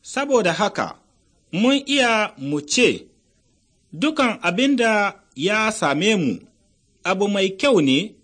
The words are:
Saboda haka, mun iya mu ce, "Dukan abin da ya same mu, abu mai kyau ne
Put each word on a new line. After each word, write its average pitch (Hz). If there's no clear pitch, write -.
Saboda 247
haka, 156
mun 262
iya 233
mu 143
ce, 175
"Dukan 254
abin 247
da 214
ya 214
same 175
mu, 139
abu 190
mai 196
kyau 226
ne 143